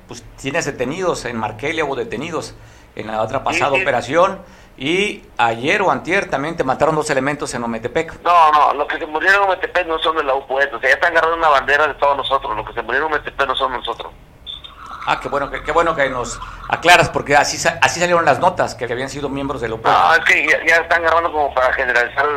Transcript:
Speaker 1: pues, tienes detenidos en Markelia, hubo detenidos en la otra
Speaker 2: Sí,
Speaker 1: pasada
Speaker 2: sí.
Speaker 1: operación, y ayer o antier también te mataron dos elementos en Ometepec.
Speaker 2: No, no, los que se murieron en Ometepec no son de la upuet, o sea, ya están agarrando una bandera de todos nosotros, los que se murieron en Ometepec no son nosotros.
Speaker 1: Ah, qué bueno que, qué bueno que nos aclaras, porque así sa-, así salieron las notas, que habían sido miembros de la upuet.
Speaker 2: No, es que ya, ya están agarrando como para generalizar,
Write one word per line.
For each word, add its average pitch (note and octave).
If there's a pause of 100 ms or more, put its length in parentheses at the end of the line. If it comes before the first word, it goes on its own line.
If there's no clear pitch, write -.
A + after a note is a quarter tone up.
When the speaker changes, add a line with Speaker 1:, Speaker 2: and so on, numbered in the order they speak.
Speaker 1:
pues, - (180)
tienes C#3+
detenidos C#3+
en A#2+
Markelia, C#3
hubo C3+
detenidos B2 (400)
en G#2+
la A2
otra A2+
Speaker 2:
Sí, -
Speaker 1:
pasada C#3
Speaker 2:
sí. F#3+
Speaker 1:
operación, D#3 (320)
y F#3 (140)
ayer B2
o E3+
antier D3+
también D3+
te E3
mataron C#3+
dos D3+
elementos C#3
en A#2+
Ometepec. A#2
Speaker 2:
No, E3+
no, C#3
los D3
que D#3
se E3
murieron F3
en G3
Ometepec F3+
no D#3+
son D#3+
de D#3
la C3+
upuet, C#3
o A2+
sea, B2+
ya C#3
están E3+
agarrando E3
una E3
bandera C#3+
de C3+
todos C#3+
nosotros, C3
los G#2+
que A2
se A#2
murieron C3
en D3+
Ometepec C#3
no C3
son C3
nosotros. A#2+ (920)
Speaker 1:
Ah, C#3
qué -
bueno C#3
que, C3
qué D3+
bueno E3+
que C#3
nos B2 (280)
aclaras, E3
porque C#3+
así C#3
sa-, -
así C3+
salieron F3
las C3
notas, D#3+
que A#2+
habían B2
sido C#3
miembros C3+
de A2+
la A2+
upuet. -
Speaker 2:
No, E3+
es E3
que E3
ya, D3+
ya E3
están E3+
agarrando E3
como D3
para B2+
generalizar, B2 (120)